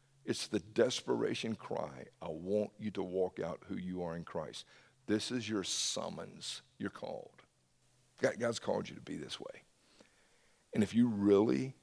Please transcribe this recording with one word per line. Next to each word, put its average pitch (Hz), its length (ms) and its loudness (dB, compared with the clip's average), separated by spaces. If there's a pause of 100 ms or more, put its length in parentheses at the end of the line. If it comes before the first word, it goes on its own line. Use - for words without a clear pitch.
(280)
It's - 200 -2
the 104 140 0
desperation 113 960 2
cry. 73 500 -6 (160)
I 87 80 -8
want 95 500 0
you 107 120 -4
to 92 120 -2
walk 92 380 0
out - 260 -4
who 98 100 -6
you 90 260 -4
are 85 120 -4
in 85 100 -6
Christ. 73 420 -8 (400)
This 107 240 2
is 120 180 -4
your 101 160 0
summons. - 960 -4 (180)
You're 101 120 -4
called. - 520 -10 (800)
God, 131 180 4
God's 117 200 0
called 101 300 -2
you - 60 -12
to - 60 -14
be - 160 -8
this - 240 -8
way. - 220 -14 (1120)
And 113 80 6
if 98 120 0
you 120 120 8
really 113 760 6